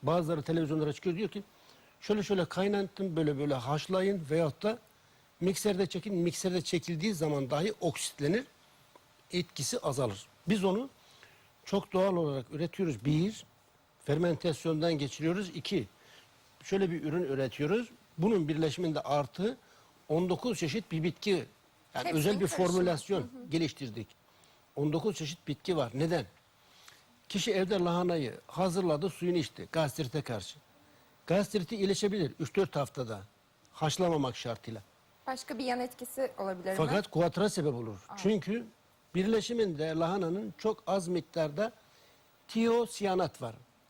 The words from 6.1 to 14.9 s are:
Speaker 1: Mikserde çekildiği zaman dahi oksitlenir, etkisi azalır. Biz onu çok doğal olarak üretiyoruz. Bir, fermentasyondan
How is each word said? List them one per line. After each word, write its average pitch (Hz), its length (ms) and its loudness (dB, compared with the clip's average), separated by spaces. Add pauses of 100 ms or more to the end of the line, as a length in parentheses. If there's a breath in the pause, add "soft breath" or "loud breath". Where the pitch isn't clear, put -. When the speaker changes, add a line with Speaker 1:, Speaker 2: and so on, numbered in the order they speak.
Speaker 1:
Mikserde 180 480 0
çekildiği 175 520 0
zaman 147 360 0
dahi 175 300 0
oksitlenir, 175 640 0 (880)
etkisi 175 460 -2
azalır. 120 480 -2 (220)
Biz 196 160 2
onu 214 260 2 (720 loud breath)
çok - 280 -2
doğal 190 240 4
olarak 143 340 0
üretiyoruz. 156 540 -2
Bir, 160 400 2 (600)
fermentasyondan 165 880 0